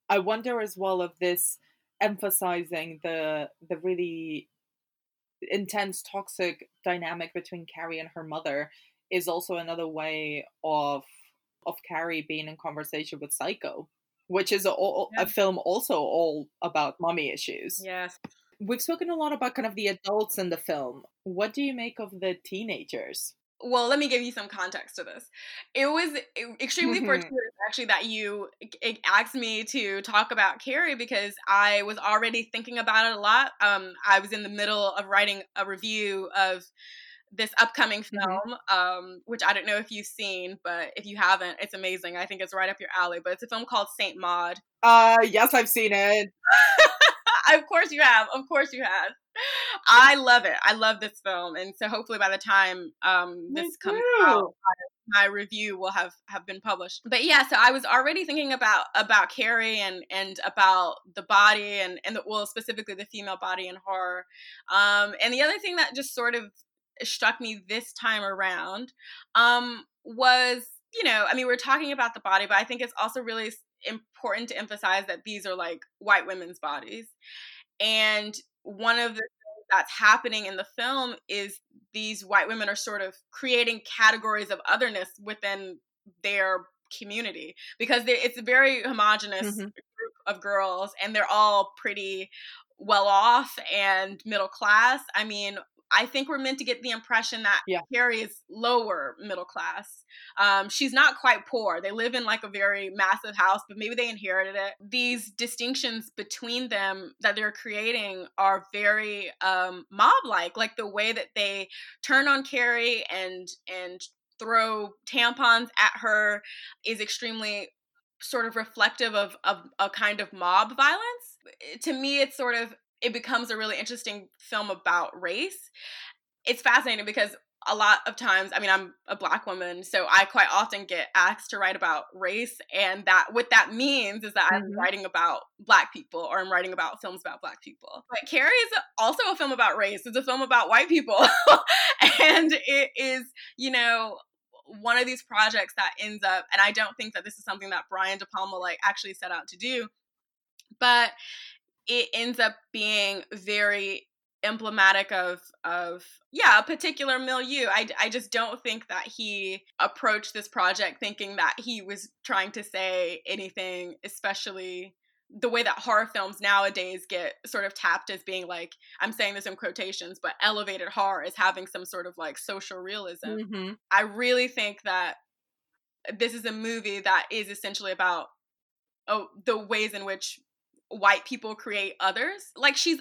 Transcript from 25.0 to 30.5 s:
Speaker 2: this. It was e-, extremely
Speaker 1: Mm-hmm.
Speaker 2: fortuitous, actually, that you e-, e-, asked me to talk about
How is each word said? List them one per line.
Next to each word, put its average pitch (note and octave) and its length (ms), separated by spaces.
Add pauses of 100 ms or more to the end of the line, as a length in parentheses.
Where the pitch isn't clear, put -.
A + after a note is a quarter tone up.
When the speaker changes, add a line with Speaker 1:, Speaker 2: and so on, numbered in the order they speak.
Speaker 2:
this. - 260 (440)
It C#4 120
was D#4 280 (240)
e-, A3+ 40 (180)
extremely E4 380
Speaker 1:
Mm-hmm. D#4 80
Speaker 2:
fortuitous, C4 480 (120)
actually, A3+ 200
that G3 180
you G#3 440 (120)
e-, A3+ 80 (160)
e-, A3+ 220
asked G#3+ 280
me A3+ 300
to G3+ 380
talk G#3+ 280
about G#3 280